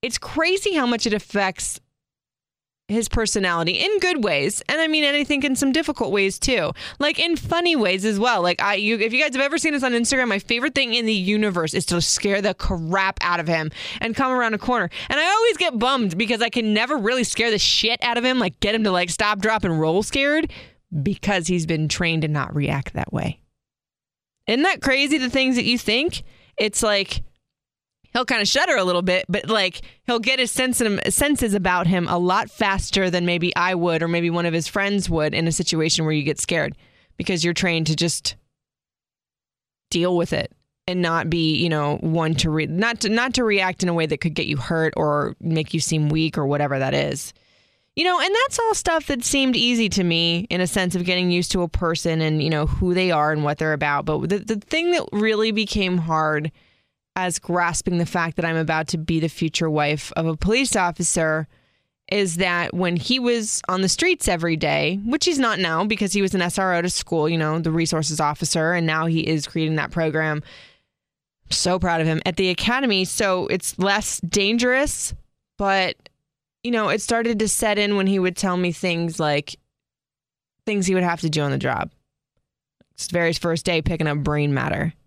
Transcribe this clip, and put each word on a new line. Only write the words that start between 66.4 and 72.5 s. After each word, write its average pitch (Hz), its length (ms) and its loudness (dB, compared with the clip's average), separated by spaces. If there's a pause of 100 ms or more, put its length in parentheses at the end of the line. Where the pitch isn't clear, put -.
S 175 180 -2
R 185 160 2
O 170 60 2
to 180 80 0
school, 160 400 -2
you 165 80 0
know, 156 200 0
the 160 140 -2
resources 160 480 0
officer, 160 540 0
and 170 120 0
now 160 200 0
he 165 160 0
is 156 260 -2
creating 160 300 -2
that 147 140 -4
program. 156 520 -2 (1080)
So 180 300 0
proud 170 220 0
of 160 60 2
him 160 180 0
at 180 100 -2
the 190 140 2
academy. 214 560 0